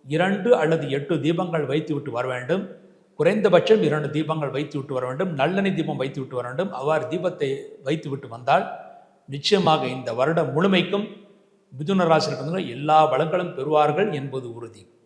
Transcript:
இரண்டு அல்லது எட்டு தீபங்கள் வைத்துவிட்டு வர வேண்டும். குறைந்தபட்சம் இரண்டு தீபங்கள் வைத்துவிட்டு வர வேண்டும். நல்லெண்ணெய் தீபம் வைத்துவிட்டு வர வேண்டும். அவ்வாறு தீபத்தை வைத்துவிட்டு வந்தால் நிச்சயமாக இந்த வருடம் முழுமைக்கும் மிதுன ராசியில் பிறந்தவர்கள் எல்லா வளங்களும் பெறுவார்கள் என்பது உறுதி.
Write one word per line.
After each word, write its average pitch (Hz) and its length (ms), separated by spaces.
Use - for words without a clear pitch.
இரண்டு 185 480
அல்லது 156 340
எட்டு 143 300
தீபங்கள் 165 460
வைத்துவிட்டு 139 460
வர 120 160
வேண்டும். 131 380
குறைந்தபட்சம் 196 640
இரண்டு 147 260
தீபங்கள் 151 440
வைத்துவிட்டு 143 400
வர 127 120
வேண்டும். 160 280
நல்லெண்ணெய் 175 440
தீபம் 147 220
வைத்துவிட்டு 131 380
வர 120 100
வேண்டும். 165 260
அவ்வாறு 143 340
தீபத்தை 170 420
வைத்துவிட்டு 143 480
வந்தால் 123 380
நிச்சயமாக 156 580
இந்த 127 260
வருடம் 143 400
முழுமைக்கும் 190 560
மிதுன 170 320
ராசியில் 156 320
பிறந்தவர்கள் 151 340
எல்லா 151 340
வளங்களும் 160 480
பெறுவார்கள் 151 600
என்பது 131 380
உறுதி. 110 320